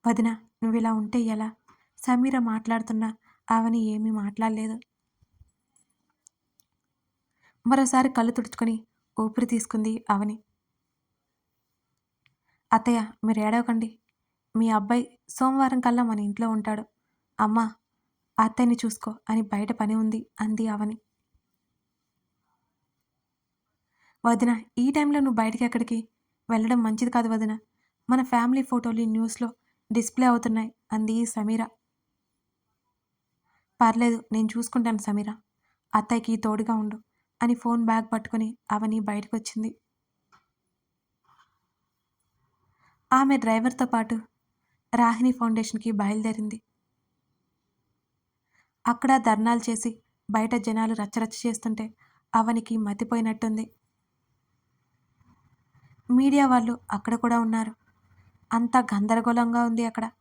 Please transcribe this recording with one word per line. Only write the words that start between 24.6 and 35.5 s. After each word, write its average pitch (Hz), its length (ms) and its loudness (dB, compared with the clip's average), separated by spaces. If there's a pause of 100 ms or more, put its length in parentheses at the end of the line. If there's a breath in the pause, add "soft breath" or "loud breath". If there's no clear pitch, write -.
ఈ 254 140 2
టైంలో 294 280 2
నువ్వు 269 160 2
బయటికి 226 280 0
ఎక్కడికి? 226 440 -2 (420)
వెళ్ళడం 226 320 2
మంచిది 220 280 0
కాదు 233 180 0
వదిన. 220 300 -2 (520)
మన 254 120 4
ఫ్యామిలీ 254 400 2
ఫోటోలు 233 420 -2
న్యూస్లో 226 480 -2 (400)
డిస్‌ప్లే 233 340 0
అవుతున్నాయి" 233 480 0 (180)
అంది 220 340 -2
సమీర. 226 400 -2 (2250)
"పర్లేదు, 233 520 2
నేను 220 160 0 (100)
చూసుకుంటాను 233 400 -2
సమీర. 208 320 -4 (640)